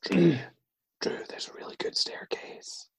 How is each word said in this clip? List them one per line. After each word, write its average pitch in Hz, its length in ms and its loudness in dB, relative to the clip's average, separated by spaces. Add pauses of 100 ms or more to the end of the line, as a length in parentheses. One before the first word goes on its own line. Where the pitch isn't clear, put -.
Drew, 139 340 6 (600)
Drew, - 180 -2 (100)
there's - 200 -10
a - 60 -16
really - 240 -14
good - 180 -4
staircase. - 920 -6 (100)